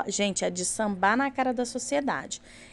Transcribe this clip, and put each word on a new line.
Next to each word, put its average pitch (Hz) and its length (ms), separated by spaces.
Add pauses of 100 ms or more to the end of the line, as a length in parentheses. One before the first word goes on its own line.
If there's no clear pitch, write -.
Gente, 202 360
é 180 60
de 180 160
sambar 202 500
na 269 160
cara 254 220
da 247 100
sociedade. 247 760 (320)